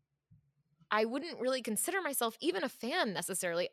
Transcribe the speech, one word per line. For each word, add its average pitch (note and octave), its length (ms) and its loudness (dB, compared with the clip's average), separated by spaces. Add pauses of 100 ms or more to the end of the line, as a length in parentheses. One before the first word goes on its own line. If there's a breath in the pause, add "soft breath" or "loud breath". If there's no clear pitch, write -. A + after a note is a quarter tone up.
(920)
I G#3+ 140 6
wouldn't C#4 340 -2
really B3+ 220 2
consider D4 400 0
myself B3 380 -2
even F4+ 240 0
a C4 60 0
fan C4 440 -2
necessarily F3 600 0